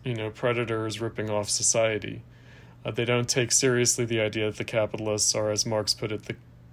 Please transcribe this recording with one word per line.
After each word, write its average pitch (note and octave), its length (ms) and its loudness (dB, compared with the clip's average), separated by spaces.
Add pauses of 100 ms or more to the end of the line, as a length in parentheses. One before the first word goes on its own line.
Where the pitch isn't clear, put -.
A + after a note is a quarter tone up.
you B2+ 100 -4
know, A2 160 -4
predators A2 680 -2
ripping A2 300 -4
off G#2 200 0
society. A2+ 720 0 (600)
Uh, B2 80 -4
they A#2+ 120 0
don't A#2+ 240 2
take A#2+ 240 2
seriously B2 520 4
the A2+ 160 0
idea G#2+ 260 0
that G#2+ 100 -4
the G#2 80 -4
capitalists G#2+ 720 0
are, G#2+ 160 0
as G#2 160 0
Marx G#2+ 280 0
put G#2+ 180 -6
it, G#2+ 100 -6 (500)